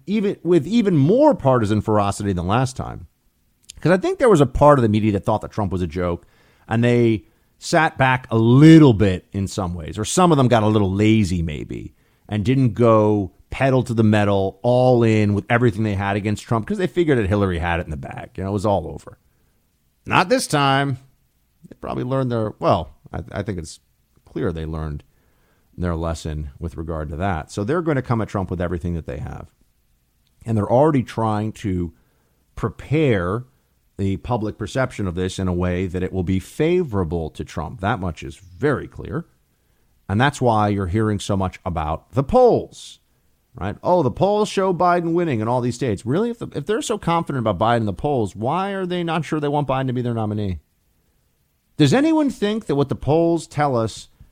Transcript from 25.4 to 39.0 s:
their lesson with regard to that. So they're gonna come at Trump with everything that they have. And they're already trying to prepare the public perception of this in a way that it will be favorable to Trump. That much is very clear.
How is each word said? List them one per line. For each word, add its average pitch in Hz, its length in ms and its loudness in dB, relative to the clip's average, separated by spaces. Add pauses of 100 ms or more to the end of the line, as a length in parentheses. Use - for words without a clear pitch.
their 87 160 -2
lesson 80 640 -6
with 82 180 -10
regard 78 340 -8
to 80 60 -8
that. 87 360 -6
So 104 100 -6
they're 151 200 -2
gonna 151 200 0
come 117 200 -2
at 98 60 -6
Trump 95 220 -4
with 90 100 -4
everything 87 340 -4
that 80 120 -8
they - 120 -8
have. - 340 -14 (920)
And 113 120 -2
they're 104 140 0
already 139 320 4
trying 107 500 -4
to 90 400 -6 (600)
prepare 117 880 -2 (540)
the 98 200 -2
public 107 400 -6
perception 113 480 -6
of 87 80 -4
this 90 240 -4
in 95 100 -2
a 90 40 -2
way 90 340 -2
that 87 160 -6
it 92 100 -6
will 92 120 -4
be 95 140 0
favorable 101 920 -2
to - 140 -14
Trump. 78 360 -12
That 101 200 -4
much 90 220 -8
is 69 140 -14
very 87 520 -6
clear. - 380 -12 (840)